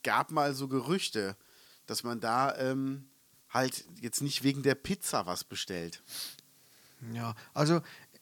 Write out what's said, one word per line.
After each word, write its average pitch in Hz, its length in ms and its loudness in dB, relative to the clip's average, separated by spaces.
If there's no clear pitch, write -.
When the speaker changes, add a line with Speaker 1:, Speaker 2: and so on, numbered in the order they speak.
Speaker 1:
gab 185 280 2
mal 143 220 2
so 135 140 -4
Gerüchte, 127 680 0
dass - 180 -4
man 120 160 -4
da, 120 380 2
ähm, 135 520 -2
halt 127 360 0
jetzt 120 200 -4
nicht 139 220 -2
wegen 139 180 4
der 135 140 6
Pizza 143 500 -2
was 90 200 -4
bestellt. 87 580 -6
Speaker 2:
Ja, 117 200 -4
also 156 280 4